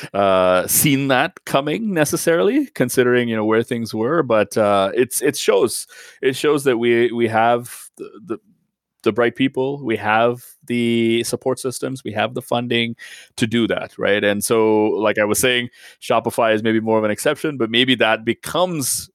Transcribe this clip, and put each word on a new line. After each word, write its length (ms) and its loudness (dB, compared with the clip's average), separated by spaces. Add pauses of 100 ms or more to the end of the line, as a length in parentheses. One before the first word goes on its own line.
(140)
uh, 540 4
seen 400 0
that 380 -2
coming 480 -2
necessarily, 720 0 (100)
considering, 540 2
you 80 -2
know, 80 0
where 180 2
things 300 -6
were. 300 0
But, 340 0
uh, 360 4
it's, 280 0
it 160 0
shows, 500 0 (340)
it 140 0
shows 300 0
that 140 2
we, 340 2
we 160 0
have 640 0
the, 140 -16 (160)
the, 120 -8 (640)
the 100 0
bright 240 0
people, 480 -2
we 100 -2
have 480 0 (240)
the 560 0
support 340 -4
systems, 460 -8
we 80 -10
have 220 -4
the 80 -8
funding 560 -2 (400)
to 100 0
do 200 0
that, 300 -6
right? 260 0
And 200 0
so, 460 2
like 280 0
I 60 2
was 160 0
saying, 300 0 (320)
Shopify 520 0
is 80 0
maybe 200 0
more 160 2
of 80 0
an 40 0
exception, 480 -4
but 140 -2
maybe 240 2
that 300 0
becomes 880 -4